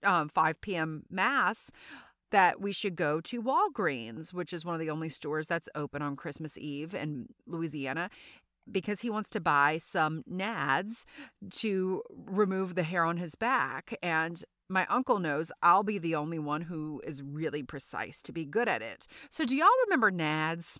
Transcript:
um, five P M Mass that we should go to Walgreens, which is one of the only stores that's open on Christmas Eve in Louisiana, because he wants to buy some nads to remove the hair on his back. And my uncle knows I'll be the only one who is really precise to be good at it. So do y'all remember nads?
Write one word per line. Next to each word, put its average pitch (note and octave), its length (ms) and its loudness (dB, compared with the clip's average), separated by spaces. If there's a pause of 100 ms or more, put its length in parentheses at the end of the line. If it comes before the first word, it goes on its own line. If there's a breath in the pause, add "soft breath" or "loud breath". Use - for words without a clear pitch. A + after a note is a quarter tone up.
um, F3+ 240 4
five D#3+ 320 4
P G3+ 160 -4
M D#3+ 340 -2
Mass G#3 640 0 (600 loud breath)
that F#3+ 280 6
we G3+ 140 -2
should F#3 240 -2
go D#3 240 2
to A#3 200 -6
Walgreens, E3 920 0
which F3 180 -6
is E3 140 -8
one F3 100 -4
of D#3+ 60 -2
the D#3+ 80 -2
only D#3+ 180 -4
stores D#3 400 -4
that's E3 280 -2
open C#3+ 260 -6
on C#3+ 160 -4
Christmas D#3 400 -8
Eve D3+ 360 -6
in D3 340 -4 (200)
Louisiana, D3+ 640 -4 (600 loud breath)
because F#3+ 300 -2
he A#3+ 100 -4
wants G#3+ 200 -4
to G#3+ 100 -4
buy D#3 380 4
some D#3+ 520 0
nads F#3 760 -2 (460 loud breath)
to F#3+ 580 0
remove F#3+ 680 0
the F3 80 2
hair E3+ 220 2
on E3+ 100 2
his E3+ 200 -4
back. A3 680 -2
And E3 420 0 (280)
my F#3+ 160 2
uncle B3 300 4
knows D#3+ 340 0 (120)
I'll F3 180 8
be G#3 160 0
the E3 160 0
only D#3+ 240 -2
one D3+ 240 -2
who D#3 420 -6
is C#3 200 -8
really D3 400 -4
precise - 580 -8
to - 100 -10
be E3 140 -4
good G3+ 220 0
at A#2 160 0
it. A2 240 -12 (240 loud breath)
So - 120 -2
do C4 140 0
y'all D#4 100 6 (200)
remember B3+ 240 4
nads? D#3+ 680 0